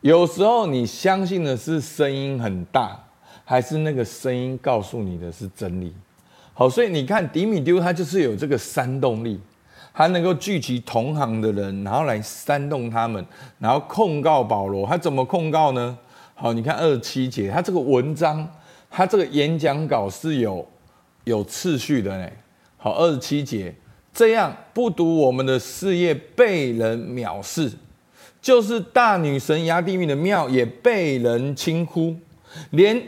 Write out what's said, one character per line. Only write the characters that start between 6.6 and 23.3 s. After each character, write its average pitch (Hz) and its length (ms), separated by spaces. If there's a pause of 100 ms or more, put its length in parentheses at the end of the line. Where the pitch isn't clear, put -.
所 131 140
以 233 60
你 151 180
看， 190 240
底 170 160
米 214 140
丢 170 180
他 180 140
就 175 120
是 170 180
有 120 120
这 117 140
个 135 100
煽 131 420
动 117 240
力， 104 160 (540)
他 160 140
能 175 160
够 180 100
聚 190 240
集 123 220
同 120 340
行 117 260
的 110 120
人， 98 320
然 101 100
后 143 80
来 120 180
煽 143 480
动 127 220
他 113 160
们， 104 180 (360)
然 113 120
后 139 60 (100)
控 175 320
告 147 220
保 104 240
罗。 98 200
他 160 120
怎 160 140
么 131 120
控 160 280
告 156 180
呢？ 123 260 (380)
好， 120 180
你 113 80
看 139 140
二 151 200
十 123 40
七 127 300
节， 107 200
他 135 140
这 190 100
个 180 60
文 135 340
章， 156 320 (460)
他 - 160
这 226 100
个 185 100
演 143 300
讲 151 300
稿 113 240
是 156 260
有， 101 300 (560)
有 107 220
次 151 340
序 131 240
的 95 160
呢。 90 100 (520)
好， 107 140
二 165 160
十 143 80
七 143 240